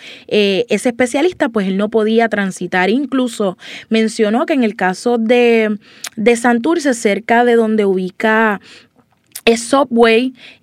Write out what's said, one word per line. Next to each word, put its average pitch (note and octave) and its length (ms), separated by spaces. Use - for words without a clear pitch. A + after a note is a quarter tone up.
eh, G3 420
ese G#3 200
especialista, C#4 600
pues, G#3 180
él F#3+ 100
no G#3 120
podía A3+ 400
transitar. F#3 600
Incluso A#3+ 680
mencionó A3 580
que E4+ 60
en C4 100
el G#3+ 120
caso G3+ 440
de, A3+ 580
de A3+ 200
Santurce, B3+ 600
cerca A3+ 500
de A#3+ 100
donde A3 300
ubica G3+ 720
el A3+ 140
subway, A#3+ 760